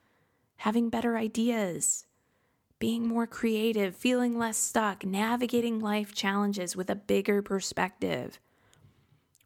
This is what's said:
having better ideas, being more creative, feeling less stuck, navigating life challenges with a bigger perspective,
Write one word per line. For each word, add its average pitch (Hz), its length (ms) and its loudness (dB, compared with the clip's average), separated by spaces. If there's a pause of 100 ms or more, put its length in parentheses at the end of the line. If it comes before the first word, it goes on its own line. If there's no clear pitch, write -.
(580)
having 233 320 0
better 233 280 0
ideas, 220 880 0 (760)
being 233 280 0
more 233 200 0
creative, 214 680 0
feeling 247 420 2
less 226 200 -2
stuck, 214 460 0
navigating 226 760 0
life 208 360 -2
challenges 202 600 0
with 185 140 -4
a 196 60 0
bigger 202 460 2
perspective, 185 1000 -4 (1080)